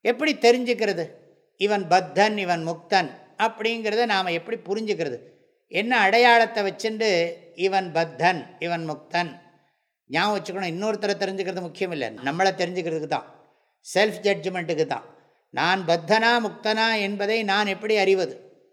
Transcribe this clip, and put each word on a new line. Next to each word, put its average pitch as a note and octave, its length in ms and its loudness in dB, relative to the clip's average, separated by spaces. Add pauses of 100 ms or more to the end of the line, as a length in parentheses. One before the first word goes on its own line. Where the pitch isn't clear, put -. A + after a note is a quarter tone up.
எப்படி B3+ 340 0
தெரிஞ்சுக்கிறது A3+ 800 2 (400)
இவன் G3 320 0
பத்தன், F#3 480 2
இவன் F3 320 -2
முக்தன் E3 420 0 (280)
அப்படிங்கிறத A3 680 0
நாம F#3+ 260 0
எப்படி E3+ 240 -4
புரிஞ்சுக்கிறது? F3 640 -4 (500)
என்ன A#3 300 0
அடையாளத்தை A3+ 640 6
வச்சுண்டு G3 720 0 (200)
இவன் F#3+ 380 -2
பத்தன், D#3+ 680 -2
இவன் E3 280 -4
முக்தன்? D#3+ 500 -6 (680)
ஞாபகம் F#3 380 0
வச்சுக்கணும், F#3+ 220 -6
இன்னொருத்தரை G3+ 480 -2
தெரிஞ்சுக்கிறது F#3 460 -4
முக்கியம் F3 300 -6
இல்லை, C3+ 180 -4
நம்மளை C#3+ 460 0
தெரிஞ்சுக்கிறதுக்கு E3+ 520 -4
தான், C#3+ 280 -6 (600)
செல்ஃப் G3 280 0
ஜட்ஜ்மெண்ட்டுக்கு E3+ 640 -2
தான். C3 180 -6 (460)
நான் E3+ 360 0
பத்தனா G#3+ 600 2
முக்தனா A3 540 -2
என்பதை G3+ 420 -2
நான் G#3 240 0
எப்படி G#3 300 -2
அறிவது? F#3+ 680 0 (100)